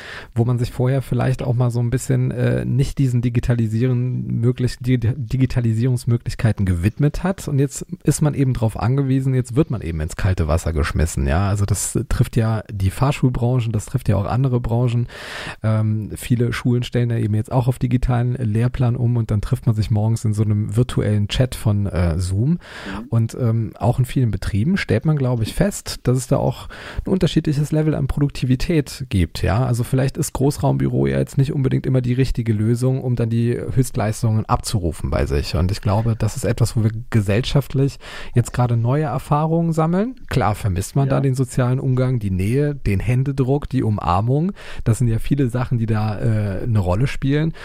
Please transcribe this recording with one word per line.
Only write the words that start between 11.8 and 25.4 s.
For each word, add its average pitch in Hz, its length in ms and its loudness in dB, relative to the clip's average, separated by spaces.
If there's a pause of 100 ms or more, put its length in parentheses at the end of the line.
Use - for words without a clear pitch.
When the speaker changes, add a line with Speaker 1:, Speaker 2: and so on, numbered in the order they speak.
Speaker 1:
trifft - 260 0
ja 110 360 0
die 98 180 0
Fahrschulbranchen, 127 840 0
das 107 140 -2
trifft - 240 -4
ja 95 80 4
auch 98 80 0
andere 123 340 0
Branchen. 120 480 0 (540)
Ähm, 107 540 0
viele 120 380 0
Schulen 123 300 0
stellen 120 260 -2
da 117 80 -2
eben 110 180 0
jetzt 107 160 -2
auch 127 160 0
auf 127 120 0
digitalen 123 540 0
Lehrplan 120 640 0
um 120 200 0
und 117 160 0
dann 104 100 2
trifft - 260 -2
man 110 80 4
sich 107 160 0
morgens 110 340 2
in 107 80 2
so 107 100 2
einem 104 320 0
virtuellen 104 520 2
Chat - 280 0
von, 101 300 0
äh, 85 340 0
Zoom. 98 340 0
Speaker 2:
Mhm. - 560 -10
Speaker 1:
Und, 113 340 0
ähm, 113 320 0
auch - 240 0
in 123 60 2
vielen 123 260 0
Betrieben 117 460 0
stellt 110 280 0
man, 156 120 2
glaube 123 260 0